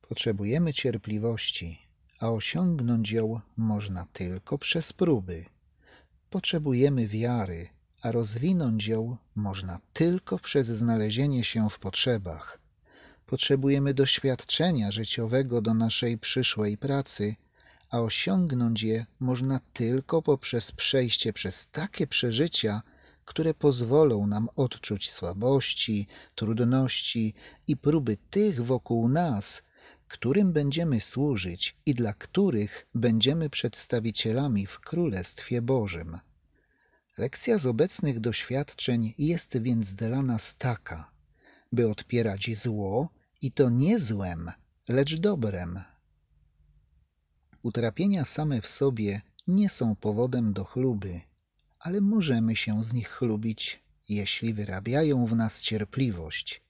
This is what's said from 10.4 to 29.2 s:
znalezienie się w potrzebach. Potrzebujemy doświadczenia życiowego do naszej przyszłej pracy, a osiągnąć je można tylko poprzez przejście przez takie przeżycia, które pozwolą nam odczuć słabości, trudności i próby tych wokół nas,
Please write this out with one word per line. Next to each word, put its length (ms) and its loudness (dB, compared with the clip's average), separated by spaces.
znalezienie 800 0
się 260 0
w 80 -6
potrzebach. 800 -4
Potrzebujemy 680 0
doświadczenia 960 0
życiowego 720 -2
do 120 0
naszej 440 0
przyszłej 600 0
pracy, 580 2
a 100 -2
osiągnąć 840 0
je 240 -2
można 400 -2
tylko 500 -2
poprzez 500 0
przejście 600 0
przez 360 4
takie 380 -4
przeżycia, 760 0
które 300 -2
pozwolą 720 2
nam 300 -2
odczuć 540 -2
słabości, 960 0
trudności 1000 0
i 100 -2
próby 400 0
tych 340 0
wokół 440 0
nas, 540 6